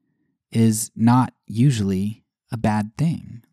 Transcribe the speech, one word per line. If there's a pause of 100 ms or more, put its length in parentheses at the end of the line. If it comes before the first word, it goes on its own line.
(500)
is
not (120)
usually (280)
a
bad
thing. (100)